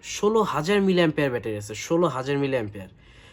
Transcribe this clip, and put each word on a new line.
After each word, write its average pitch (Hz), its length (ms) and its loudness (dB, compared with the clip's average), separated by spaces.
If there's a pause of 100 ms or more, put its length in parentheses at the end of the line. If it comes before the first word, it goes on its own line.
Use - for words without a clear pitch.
ষোলো 214 400 0
হাজার 190 400 0
মিলি 190 160 4
অ্যাম্পিয়ার 151 320 2
ব্যাটারি 113 260 -4
আছে, 104 180 -10
ষোলো 170 320 0
হাজার 135 320 -2
মিলি 139 140 -2
অ্যাম্পিয়ার। 104 360 -4 (440)